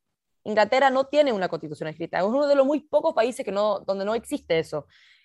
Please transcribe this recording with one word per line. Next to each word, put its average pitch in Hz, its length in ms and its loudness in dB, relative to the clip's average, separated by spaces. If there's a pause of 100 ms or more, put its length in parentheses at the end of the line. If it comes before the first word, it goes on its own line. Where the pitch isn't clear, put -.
(440)
Inglaterra 214 460 2
no 262 160 0
tiene 294 260 2
una 185 160 -2
constitución 156 400 -8
escrita. 165 300 -6
Es 175 60 0
uno 269 220 0
de 285 80 4
los 269 100 6
muy 285 160 0
pocos 311 340 0
países 247 300 0
que 208 60 -6
no, 202 300 -2
donde 196 240 -4
no 208 100 -2
existe 226 460 -4
eso. 160 260 -8 (380)